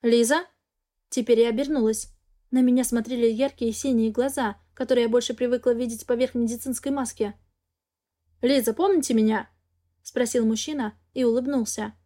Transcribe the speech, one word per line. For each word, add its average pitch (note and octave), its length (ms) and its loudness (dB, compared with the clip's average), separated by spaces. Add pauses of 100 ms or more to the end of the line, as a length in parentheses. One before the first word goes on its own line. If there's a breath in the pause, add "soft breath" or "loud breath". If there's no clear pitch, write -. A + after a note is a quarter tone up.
«Лиза?» A#3 440 2 (640)
Теперь A#3 300 0
я A#3 100 4
обернулась. A#3 600 -2 (420)
На B3+ 100 2
меня B3 220 4
смотрели A#3+ 440 -2
яркие A3+ 460 -2
синие A3+ 380 0
глаза, A#3+ 460 -2 (160)
которые B3+ 300 0
я A#3 60 0
больше A#3+ 240 0
привыкла B3 400 0
видеть A#3 320 -6
поверх B3+ 300 -2
медицинской A#3+ 560 -4
маски. A3+ 420 -4 (1080)
«Лиза, B3 320 2
помните E4+ 400 2
меня?» A3 360 2 (540)
спросил A#3+ 420 -2
мужчина A3 480 -4 (200)
и C4 100 -2
улыбнулся. A#3 680 -2 (120)